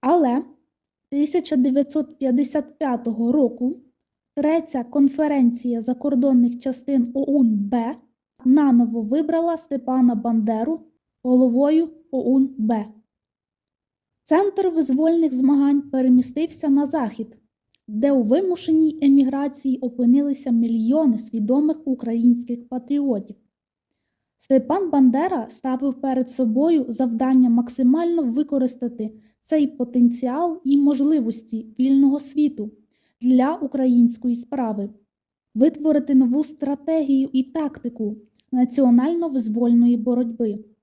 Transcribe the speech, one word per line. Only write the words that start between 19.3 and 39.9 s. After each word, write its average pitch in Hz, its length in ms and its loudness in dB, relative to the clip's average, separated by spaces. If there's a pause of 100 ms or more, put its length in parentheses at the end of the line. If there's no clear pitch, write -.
опинилися 254 720 0
мільйони 233 680 0
свідомих 262 680 -2
українських 240 840 -2
патріотів. 254 680 -4 (1000)
Степан 285 520 0
Бандера 269 600 2
ставив 262 520 -6
перед 262 300 -4
собою 269 580 0
завдання 254 600 2
максимально 269 720 0
використати 247 880 -4 (320)
цей 311 240 0
потенціал 247 960 -2
і 277 140 2
можливості 277 880 0 (120)
вільного 269 400 4
світу 285 520 -4 (520)
для 254 320 4
української 247 800 0
справи, 220 540 -6 (680)
витворити 294 600 0
нову 262 280 2
стратегію 277 920 -2
і 262 100 0
тактику 240 760 -8 (340)
національно-визвольної 247 1500 2